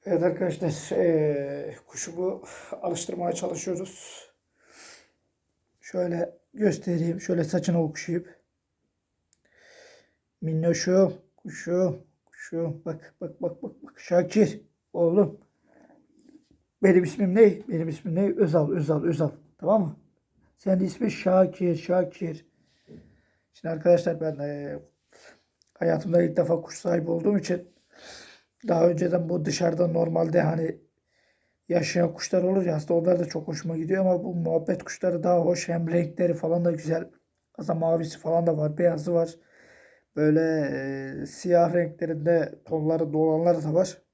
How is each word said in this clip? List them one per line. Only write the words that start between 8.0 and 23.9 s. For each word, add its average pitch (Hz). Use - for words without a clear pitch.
Minnoşum, 170
kuşum, 175
kuşum. 165
Bak, -
bak, 170
bak, 170
bak, -
bak. -
Şakir, 180
oğlum. 170
Benim 185
ismim 185
ne? 208
Benim 165
ismim 160
ne? 196
Özal, 160
Özal, 151
Özal. 156
Tamam 208
mı? 165
Senin 190
ismin 208
Şakir, 185
Şakir. 180
Şimdi 165
arkadaşlar 170